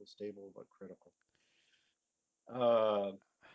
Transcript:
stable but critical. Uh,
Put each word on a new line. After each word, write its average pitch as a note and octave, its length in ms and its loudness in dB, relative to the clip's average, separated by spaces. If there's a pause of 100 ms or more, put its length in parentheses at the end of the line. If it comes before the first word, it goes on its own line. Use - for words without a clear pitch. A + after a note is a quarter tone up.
stable G2+ 500 -12
but - 140 -16
critical. - 420 -20 (1400)
Uh, A2 640 2 (420)